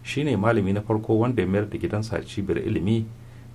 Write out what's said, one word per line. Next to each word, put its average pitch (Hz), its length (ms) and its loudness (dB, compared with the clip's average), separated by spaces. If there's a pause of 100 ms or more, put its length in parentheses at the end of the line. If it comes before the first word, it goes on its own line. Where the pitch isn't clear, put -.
shine 139 340 0
malami 101 360 2
na 104 80 0
farko 110 360 2
wanda 120 240 2
ya 90 80 0
mayar 101 200 2
da - 100 -4
gidansa 87 420 -2
cibiyar 95 400 -2
ilimi 101 460 2 (480)